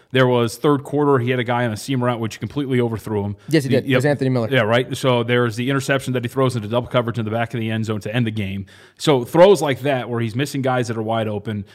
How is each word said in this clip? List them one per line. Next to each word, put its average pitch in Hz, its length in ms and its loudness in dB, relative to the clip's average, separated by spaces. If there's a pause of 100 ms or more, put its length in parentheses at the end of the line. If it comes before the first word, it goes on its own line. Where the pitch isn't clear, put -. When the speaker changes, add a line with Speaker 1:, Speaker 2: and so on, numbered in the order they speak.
(120)
Speaker 1:
There 127 160 4
was 120 300 2
third 143 280 2
quarter, 143 340 2
he 120 100 -2
had 127 100 0
a 120 40 -2
guy 120 220 0
on 117 80 -2
a 104 40 -6
seam 131 260 -4
route, 123 180 -2
which 113 180 -6
completely 127 400 -2
overthrew 110 460 -2
him. 98 100 -6 (140)
Speaker 2:
Yes, 147 140 2
he 131 60 -6
Speaker 1:
The, 127 120 4
Speaker 2:
did. 135 100 -2
It 127 40 4
was 123 100 4
Speaker 1:
yep. 120 60 4
Speaker 2:
Anthony 131 180 0
Miller. 120 200 0
Speaker 1:
Yeah, 127 120 2
right. 123 340 2
So 123 280 2
there's 120 340 0
the 123 120 -2
interception 135 440 -2
that 123 100 -2
he 120 60 -4
throws 131 260 0
into 104 140 -6
double 120 180 -2
coverage 120 320 -2
in 113 60 -4
the 107 60 -4
back 113 220 -4
of 120 60 -4
the 113 100 -4
end 113 160 -2
zone 107 160 -4
to 104 140 -8
end 123 100 2
the 110 60 -2
game. 98 340 -6 (320)
So 131 280 2
throws 175 360 6
like 139 200 -2
that 127 280 -2
where 117 120 -2
he's 110 140 -4
missing 139 260 -4
guys 127 260 0
that 113 100 -4
are 113 60 -4
wide 110 240 -2
open, 104 480 -6